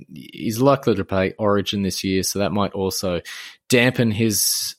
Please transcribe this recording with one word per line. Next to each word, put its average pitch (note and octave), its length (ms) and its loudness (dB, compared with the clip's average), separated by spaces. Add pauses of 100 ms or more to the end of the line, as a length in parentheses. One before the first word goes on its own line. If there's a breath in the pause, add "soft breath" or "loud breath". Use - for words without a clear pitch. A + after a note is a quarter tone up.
(160)
he's - 440 -8
likely C3+ 360 4
to F#2+ 100 -4
play F#2+ 320 0
Origin G2+ 460 0
this F#2+ 200 -4
year, F#2+ 200 0
so - 160 -4
that F#2+ 120 0
might G2+ 220 0
also F#2 480 -2 (480 loud breath)
dampen B2 400 4
his, G#2+ 680 -2